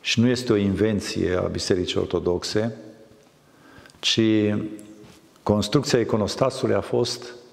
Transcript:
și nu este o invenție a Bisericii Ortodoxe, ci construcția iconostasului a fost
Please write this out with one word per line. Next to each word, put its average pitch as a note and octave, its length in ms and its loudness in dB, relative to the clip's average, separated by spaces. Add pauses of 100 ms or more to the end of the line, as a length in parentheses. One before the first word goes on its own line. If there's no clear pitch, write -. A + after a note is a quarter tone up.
și - 200 -2
nu A#2+ 80 6
este A#2+ 240 0
o G#2+ 40 6
invenție G2 800 0
a F#2 100 -2
Bisericii F2+ 540 -2
Ortodoxe, F2+ 760 -2 (1200)
ci - 220 0 (1200)
construcția G#2+ 560 2
iconostasului A2 760 0
a G2+ 60 0
fost - 540 -4 (180)